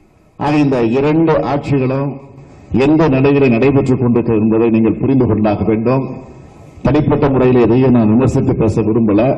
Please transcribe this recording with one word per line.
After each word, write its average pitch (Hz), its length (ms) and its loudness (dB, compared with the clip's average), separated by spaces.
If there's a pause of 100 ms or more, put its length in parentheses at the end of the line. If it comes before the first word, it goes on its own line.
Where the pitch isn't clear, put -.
(380)
ஆக 147 140 -4 (140)
இந்த 131 120 -2 (200)
இரண்டு 156 360 0 (180)
ஆட்சிகளும் 139 600 -4 (720)
எந்த 156 180 2 (120)
நிலையிலே 135 400 2
நடைபெற்றுக் 131 480 0
கொண்டிருக்கிறது 117 420 0
என்பதை 113 320 2
நீங்கள் 110 240 0
புரிந்து 131 260 0
கொண்டாக 104 440 -2
வேண்டும். 120 340 -2 (800)
தனிப்பட்ட 147 480 0
முறையில் 127 320 2
எதையும் 123 300 2
நான் 110 160 2
விமர்சித்து 127 500 0
பேச 113 260 -2
விரும்பல. 110 320 0 (180)